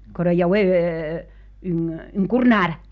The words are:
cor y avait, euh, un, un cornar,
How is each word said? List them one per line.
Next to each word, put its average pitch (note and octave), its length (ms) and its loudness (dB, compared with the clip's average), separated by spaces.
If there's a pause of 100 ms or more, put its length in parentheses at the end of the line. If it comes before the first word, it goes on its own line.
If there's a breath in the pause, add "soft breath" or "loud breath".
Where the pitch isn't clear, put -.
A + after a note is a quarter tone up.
(120)
cor F3 200 -4
y F3 100 2
avait, F#3+ 240 2
euh, E3 580 -2 (400 soft breath)
un, E3 360 -4 (140)
un G3 140 0
cornar, G#3+ 520 2 (120)